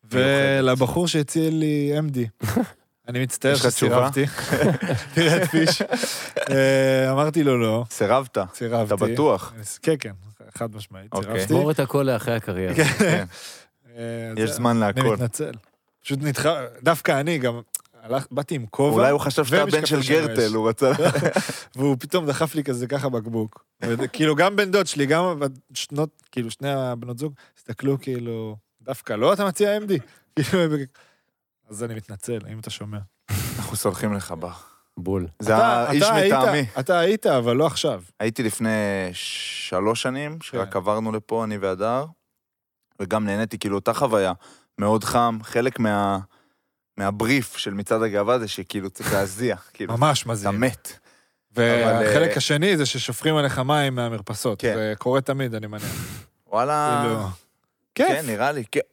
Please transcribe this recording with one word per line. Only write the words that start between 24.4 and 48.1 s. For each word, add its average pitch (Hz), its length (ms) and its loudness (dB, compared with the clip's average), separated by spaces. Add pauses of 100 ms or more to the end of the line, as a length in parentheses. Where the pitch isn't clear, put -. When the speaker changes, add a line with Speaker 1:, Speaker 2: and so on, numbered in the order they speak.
Speaker 2:
בן 202 140 2
דוד 190 160 4
שלי, 143 200 0
גם 165 180 2
הבת-, 143 340 -2 (160)
שנות, - 480 -6 (100)
כאילו, 117 180 -4
שני 139 220 -8
הבנות 123 460 -6
זוג, 147 140 -6 (260)
הסתכלו 131 420 -4
כאילו, 117 560 -6 (260)
"דווקא 123 300 -8
לא, 123 200 4
אתה 202 120 0
מציע 202 320 2
אם 214 100 -6
די?" 190 120 0 (200)
<laughs> - 180 -20
כאילו, 175 260 2 (1080)
אז 107 140 -8
אני 113 100 -8
מתנצל, 110 440 -8 (140)
אם 110 60 -12
אתה 110 120 -12
שומע. 104 280 -10 (580)
Speaker 1:
אנחנו 104 200 -8
סולחים 104 380 -2
לך, 95 240 -6
בר. 87 120 -8 (460)
Speaker 3:
בול. 90 300 -2 (120)
Speaker 1:
זה 110 180 2
Speaker 2:
אתה, 226 100 6 (220)
Speaker 1:
האיש 143 140 2
Speaker 2:
אתה 220 120 4
היית, 196 200 4
Speaker 1:
מטעמי. 175 300 2 (140)
Speaker 2:
אתה 170 200 2
היית, 196 280 2
אבל 120 300 2
לא 156 100 4
עכשיו. 131 360 -2 (180)
Speaker 1:
הייתי 113 220 -2
לפני 110 280 -2 (420)
שלוש - 880 -4
שנים, 147 400 -6
שרק 95 300 -6
Speaker 2:
כן. 98 60 -2
Speaker 1:
עברנו 107 340 -2
לפה, 110 320 -4
אני 107 140 -6
והדר, 101 460 -2 (960)
וגם 107 240 -2
נהניתי, 104 340 -2
כאילו, 101 180 -2
אותה 113 180 0
חוויה, 104 380 2 (460)
מאוד 107 260 2
חם, 120 380 2
חלק 123 360 -2
מה-, 101 400 2 (800)
מהבריף 107 600 -2
של 101 180 -6
מצעד 110 280 0
הגאווה 107 360 2